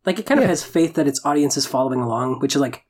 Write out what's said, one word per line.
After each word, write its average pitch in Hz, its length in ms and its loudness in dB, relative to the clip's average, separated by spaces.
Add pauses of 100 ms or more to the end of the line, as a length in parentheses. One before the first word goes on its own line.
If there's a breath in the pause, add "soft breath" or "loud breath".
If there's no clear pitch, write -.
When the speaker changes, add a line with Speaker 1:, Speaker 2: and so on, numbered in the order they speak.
Speaker 1:
Like, 185 120 0
it 214 80 -8
kind 285 140 2
of 262 60 4
Speaker 2:
Yeah. 185 60 2
Speaker 1:
has 160 120 -2
faith 165 320 0
that 151 140 2
its 135 160 -4
audience 143 320 2
is - 100 -4
following 127 320 0
along, 123 400 -2
which 139 160 -2
is, 143 60 2
like, 123 280 -4